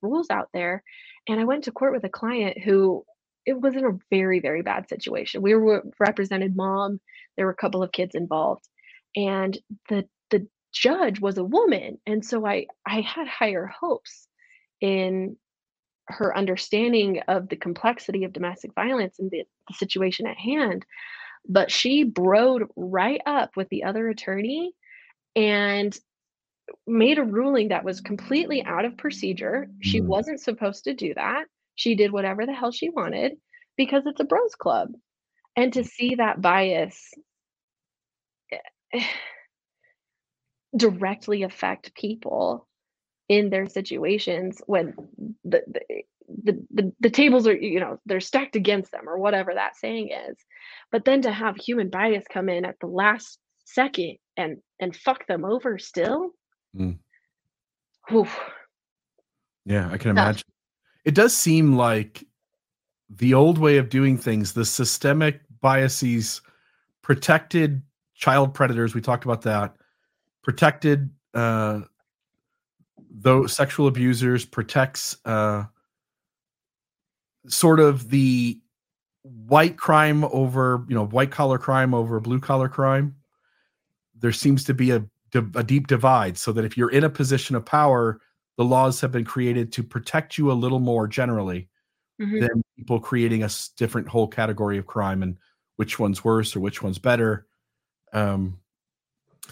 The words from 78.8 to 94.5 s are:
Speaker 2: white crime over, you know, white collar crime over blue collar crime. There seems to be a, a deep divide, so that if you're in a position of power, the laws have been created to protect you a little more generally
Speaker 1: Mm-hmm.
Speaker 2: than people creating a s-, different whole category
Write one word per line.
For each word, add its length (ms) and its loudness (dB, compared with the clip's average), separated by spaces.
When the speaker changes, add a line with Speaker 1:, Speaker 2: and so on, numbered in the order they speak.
Speaker 2:
white 540 2
crime 480 4
over, 640 0
you 60 -2
know, 120 0
white 240 2
collar 280 0
crime 360 0
over 260 0
blue 200 -2
collar 280 0
crime. 480 0
There 140 0
seems 320 2
to 100 0
be 180 2
a, 120 2
a 280 0
deep 240 2
divide, 520 4
so 140 -4
that 120 0
if 120 -6
you're 140 2
in 140 6
a 60 4
position 460 0
of 80 -4
power, 560 2
the 80 2
laws 360 4
have 120 -2
been 120 -2
created 480 -2
to 100 -6
protect 560 -4
you 120 2
a 40 4
little 260 0
more 260 2
generally 640 -2
Speaker 1:
Mm-hmm. 220 -2
Speaker 2:
than 220 0
people 200 -2
creating 440 0
a 20 -2
s-, 320 -6
different 320 -4
whole 180 2
category 520 -2